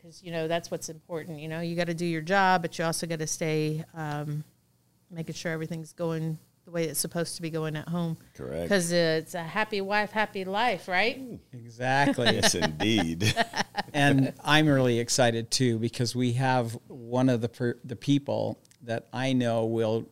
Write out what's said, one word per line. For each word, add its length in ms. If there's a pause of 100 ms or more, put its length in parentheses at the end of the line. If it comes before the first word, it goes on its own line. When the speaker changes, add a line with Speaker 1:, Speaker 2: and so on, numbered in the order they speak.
Speaker 1:
'cause, 220
you 80
know, 160
that's 220
what's 200
important. 500
You 80
know, 140
you 140
gotta 180
do 120
your 160
job, 420
but 140
you 60
also 240
gotta 200
stay, 680
um, 500 (680)
making 260
sure 160
everything's 420
going 460 (260)
the 60
way 120
it's 160
supposed 380
to 40
be 80
going 260
at 120
home. 300 (180)
Speaker 2:
Correct. 340
Speaker 1:
'Cause 220
it's 420
a 100
happy 380
wife, 300
happy 340
life, 420
right? 320 (340)
Speaker 3:
Exactly. 840
Speaker 2:
Yes, 200
indeed. 840
<laughs> 60 (480)
Speaker 3:
And 400 (120)
I'm 240
really 300
excited 520
too, 260
because 380
we 180
have 440 (100)
one 400
of 140
the 80
per-, 340
the 140
people 600 (260)
that 280
I 220
know 320
will, 460